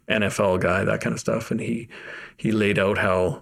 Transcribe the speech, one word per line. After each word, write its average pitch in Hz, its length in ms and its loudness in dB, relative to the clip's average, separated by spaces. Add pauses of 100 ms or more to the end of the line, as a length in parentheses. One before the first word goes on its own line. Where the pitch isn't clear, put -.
N 107 160 0
F 98 160 -2
L 95 180 4
guy, 92 260 2
that 104 180 0
kind - 120 -2
of - 60 -6
stuff. - 320 -2
And 113 80 -2
he, 113 280 -6 (500)
he 107 140 0
laid 101 280 4
out 98 180 4
how 92 440 2